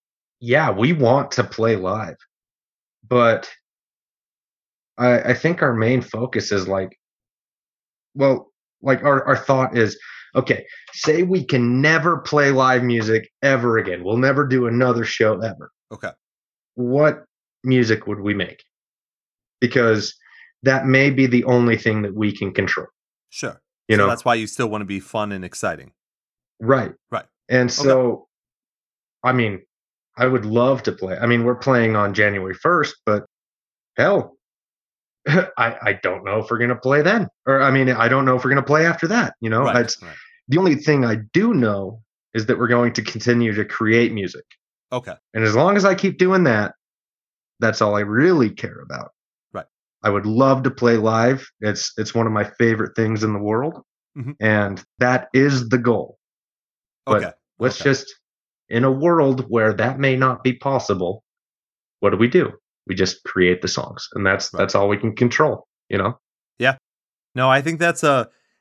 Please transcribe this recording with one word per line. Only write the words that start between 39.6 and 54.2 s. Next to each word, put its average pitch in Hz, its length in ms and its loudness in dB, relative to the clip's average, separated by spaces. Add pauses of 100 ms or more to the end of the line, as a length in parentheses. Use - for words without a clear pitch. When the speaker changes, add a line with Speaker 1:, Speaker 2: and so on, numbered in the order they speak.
Speaker 2:
Right, 120 200 0
Speaker 1:
It's, - 180 -8
Speaker 2:
right. 82 140 -20 (320)
Speaker 1:
the 139 100 2
only 180 180 4
thing 147 280 2
I 113 120 0 (160)
do 220 220 2
know 110 480 -2 (320)
is 110 120 -4
that 110 120 0
we're 120 100 0
going 120 260 2
to 117 80 -4
continue 117 520 0
to 104 100 -2
create 113 480 0
music. 95 320 -8 (480)
Speaker 2:
Okay. 123 220 -10 (200)
Speaker 1:
And 113 100 -2
as 107 100 2
long 170 220 4
as 196 80 2
I 196 100 4
keep 185 240 -2
doing 185 260 4
that, 107 300 0 (840)
that's 110 220 -2
all 104 140 2
I 104 40 0
really 120 500 2
care - 300 -14
about. - 300 -16 (420)
Speaker 2:
Right. 98 140 -12 (380)
Speaker 1:
I 107 60 0
would 101 160 -2
love 131 360 2
to 127 80 -2
play 117 260 2
live. 113 500 0 (140)
It's, 107 380 -4
it's 107 160 -8
one 113 120 0
of 110 60 -2
my 104 120 -2
favorite 113 500 0
things 110 300 -2
in 107 80 0
the 104 80 -4
world. 117 420 -4 (340)
Speaker 2:
Mm-hmm. 135 240 -12